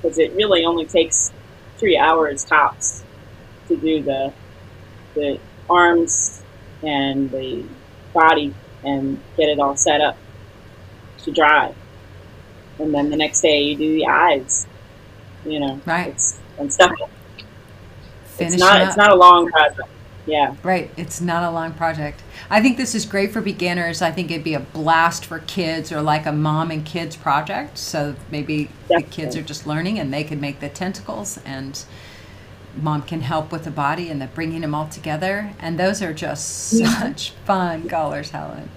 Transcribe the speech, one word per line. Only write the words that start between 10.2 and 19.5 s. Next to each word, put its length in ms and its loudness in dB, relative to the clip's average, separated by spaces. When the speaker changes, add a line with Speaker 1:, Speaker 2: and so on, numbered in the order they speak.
Speaker 1:
to 80 -6
dry. 400 4
And 140 -2
then 180 0
the 40 -4
next 260 0
day 200 4
you 160 -2
do 160 0
the 140 0
eyes, 580 2
you 140 -4
know, 260 -4
Speaker 2:
Right. 220 -2
Speaker 1:
it's, 320 -2
and 160 -4
stuff. 180 6
Speaker 2:
Finish 280 -4
Speaker 1:
It's 60 2
not, 220 8
Speaker 2:
it 40 4
Speaker 1:
it's 80 -2
Speaker 2:
up. 40 0
Speaker 1:
not 140 8
a 40 10
long 360 10